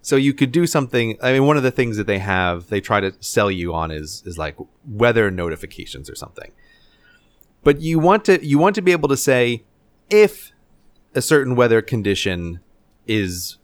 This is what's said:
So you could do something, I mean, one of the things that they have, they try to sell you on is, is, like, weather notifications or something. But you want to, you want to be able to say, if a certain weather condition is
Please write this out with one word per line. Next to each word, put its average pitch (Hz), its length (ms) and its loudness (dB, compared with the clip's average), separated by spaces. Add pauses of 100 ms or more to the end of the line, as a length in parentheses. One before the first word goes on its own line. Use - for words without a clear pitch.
So - 140 -2
you 135 180 2
could 135 180 0
do 170 140 2
something, 120 560 -2
I 127 120 0
mean, 135 120 4
one 147 120 4
of 131 60 0
the 127 80 2
things 117 260 -2
that 104 100 -4
they 98 120 -2
have, 92 500 -2
they 101 120 -2
try 104 200 0
to 95 180 -4
sell 101 320 0
you 87 220 -6
on 82 180 -4
is, 78 340 -14
is, 85 120 -12
like, 76 180 -8 (320)
weather 113 420 2
notifications 78 800 -10
or - 60 -18
something. - 360 -18 (1120)
But 143 180 2
you 160 180 0
want 196 260 4
to, 190 180 4
you 143 140 0
want 190 180 4
to 214 60 -2
be 180 120 2
able 151 160 0
to 135 80 2
say, 123 460 0 (460)
if 208 440 2 (600)
a 127 80 -2
certain 135 340 2
weather 117 280 4
condition 92 760 -4 (440)
is 92 580 -4